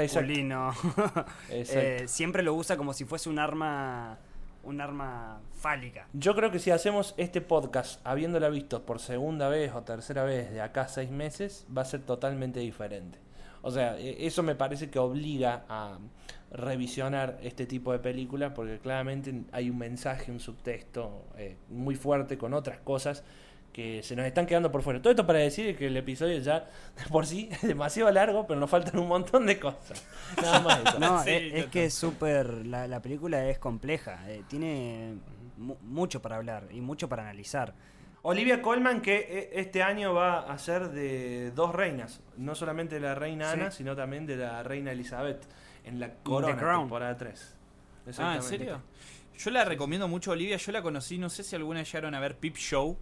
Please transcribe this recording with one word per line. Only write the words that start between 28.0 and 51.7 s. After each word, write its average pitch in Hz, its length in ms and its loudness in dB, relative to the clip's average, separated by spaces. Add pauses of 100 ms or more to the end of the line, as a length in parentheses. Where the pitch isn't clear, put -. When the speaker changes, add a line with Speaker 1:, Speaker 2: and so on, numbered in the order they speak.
Speaker 2:
largo, 202 360 6
pero 147 120 0
nos 143 120 2
faltan 175 280 4
un 175 100 2
montón 180 360 6
de 202 160 6
cosas. - 420 -6 (380)
Nada 170 200 8
más 160 200 6
eso. 170 180 4
Speaker 1:
<laughs> - 0 -
No, 175 240 6
Speaker 3:
Sí, 196 80 2
Speaker 1:
es, 170 120 6
es 156 140 -4
Speaker 3:
total. 156 140 0
Speaker 1:
que 175 140 4
es 151 100 2
súper, 139 720 2
la, 123 220 -2
la 123 140 -6
película 143 440 0
es 135 120 2
compleja, 113 720 -4
eh, 107 180 -10
tiene 120 680 -4 (420)
mu-, 127 240 -8
mucho 135 400 -2
para 113 140 -6
hablar 110 360 -6
y 120 80 -10
mucho 143 300 -6
para 113 140 -4
analizar. 104 500 -6 (480)
Speaker 2:
Olivia 240 400 4
Colman, 247 400 4
que, 202 160 4 (100)
eh, 196 240 -4
este 185 300 0
año 196 320 2
va 175 360 4
a 139 80 -4
ser 175 300 0
de 127 600 -4
dos 170 240 2
reinas, 151 480 -2 (160)
no 143 160 -4
solamente 160 400 -4
de 147 80 -4
la 139 120 0
reina 156 380 -2
Speaker 1:
Sí. 165 80 0
Speaker 2:
Ana, 190 100 0
sino 135 240 -6
también 139 300 -6
de 139 140 -4
la 117 240 -4
reina 135 300 -4
Elizabeth 131 520 -6 (400)
en 123 160 -8
La 120 80 -6
Speaker 1:
The - 160 -16
Speaker 2:
Corona, 139 320 2
Speaker 1:
Crown. 160 280 2
Speaker 2:
temporada 123 340 -4
tres. - 360 -12
Speaker 3:
Ah, - 500 -20
¿en - 60 -14
Speaker 2:
Exactamente. 147 380 -2
Speaker 3:
serio? 131 320 -4 (560)
Yo - 140 -4
la 240 160 6
recomiendo 165 420 0
mucho, 175 220 -2
Olivia, 180 260 0
yo 202 160 -4
la 220 80 0
conocí, 165 380 -4
no 180 100 -4
sé 196 160 -8
si 196 100 -8
alguna 160 280 -4